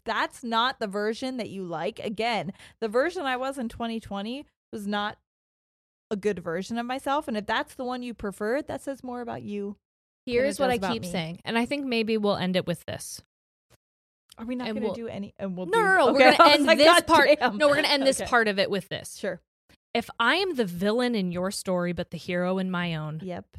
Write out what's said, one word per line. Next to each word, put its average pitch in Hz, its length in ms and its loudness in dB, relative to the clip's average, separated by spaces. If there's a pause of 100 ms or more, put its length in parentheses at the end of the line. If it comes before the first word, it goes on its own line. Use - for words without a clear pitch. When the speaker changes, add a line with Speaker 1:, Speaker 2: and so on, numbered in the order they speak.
Speaker 1:
that's 233 400 -4
not 233 360 0
the 220 80 -4
version 220 500 -4
that 220 120 -8
you 190 140 -10
like, 170 360 -6
again, 214 520 -4 (300)
the 226 80 -4
version 302 340 0
I 262 140 -2
was 269 200 -6
in 233 120 -6
twenty 226 300 -6
twenty 220 460 -8 (280)
was 208 140 -8
not 208 300 -4 (920)
a 220 80 -4
good 196 220 -2
version 185 380 -6
of 240 80 -6
myself. 269 440 -4
And 220 80 -4
if 202 80 -6
that's 247 300 -4
the 262 100 -8
one 247 180 -6
you 247 100 -10
prefer, 214 500 -4
that - 180 -8
says 277 220 -10
more 247 180 -10
about 233 220 -10
you 202 320 -8 (500)
than 247 100 -4
Speaker 2:
Here's 277 240 2
Speaker 1:
it - 40 -2
Speaker 2:
what 269 40 4
Speaker 1:
does 247 60 2
Speaker 2:
I - 40 2
Speaker 1:
about 190 160 -2
Speaker 2:
keep 226 100 -4
Speaker 1:
me. 180 80 -10
Speaker 2:
saying, 170 340 -6
and 226 120 -2
I 240 80 2
think 285 200 -4
maybe 226 320 0
we'll 208 200 0
end 185 180 -2
it 175 100 0
with 170 200 -6
this. - 360 -12 (1160)
Speaker 1:
Are 226 80 -14
we 247 100 -6
not 247 140 -6
Speaker 2:
And 214 80 -6
Speaker 1:
gonna 214 100 -2
Speaker 2:
we'll 185 80 -4
Speaker 1:
do 233 120 -10
any? - 300 -10
And 190 200 -8
we'll 185 100 -6
Speaker 2:
No, 403 100 2
Speaker 1:
do, 440 60 4
Speaker 2:
no, 381 140 4
no. 277 120 6
Speaker 1:
okay. - 40 4
<laughs> - 0 -
Speaker 2:
We're 254 180 10
gonna 294 80 6
Speaker 1:
I 330 80 12
was 294 100 10
Speaker 2:
end 285 80 2
Speaker 1:
like, 320 140 6
Speaker 2:
this 302 80 10
Speaker 1:
"God 330 200 8
Speaker 2:
part. 294 220 8 (100)
Speaker 1:
damn." 214 180 0
Speaker 2:
No, 302 100 4
we're 285 80 4
gonna 302 140 2
end 269 180 2
this 262 140 2
Speaker 1:
Okay. 185 80 -6
Speaker 2:
part 233 180 4
of 196 100 0
it 190 140 0
with 196 180 -4
this. - 280 -10
Speaker 1:
Sure. 180 220 -6 (540)
Speaker 2:
If 233 160 -4 (100)
I 240 180 4
am 381 180 -2
the 240 100 0
villain 208 500 0
in 185 160 -2
your 180 200 -4
story, 175 420 -2
but 170 180 -6
the 170 60 -10
hero 180 420 -2
in 185 120 -4
my 175 240 -4
own, 156 280 -8
Speaker 1:
Yep. 185 220 -10 (140)